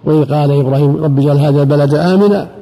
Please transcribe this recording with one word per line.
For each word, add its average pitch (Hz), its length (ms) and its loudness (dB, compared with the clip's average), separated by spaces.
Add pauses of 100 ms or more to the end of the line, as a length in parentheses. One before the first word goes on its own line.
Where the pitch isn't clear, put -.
وإذ 151 300 0
قال 147 160 0
إبراهيم: 143 460 0
"رب 151 220 -2
اجعل 143 200 0
هذا 147 220 0
البلد 143 340 0
آمنا 185 540 0 (140)